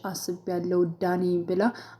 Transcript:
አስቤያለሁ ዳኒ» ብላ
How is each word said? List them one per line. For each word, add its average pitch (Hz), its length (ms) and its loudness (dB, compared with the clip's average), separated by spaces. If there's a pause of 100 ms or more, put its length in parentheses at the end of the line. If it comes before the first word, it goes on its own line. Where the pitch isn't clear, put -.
አስቤያለሁ 180 760 -2 (160)
ዳኒ» 180 280 2 (160)
ብላ 180 200 0 (380)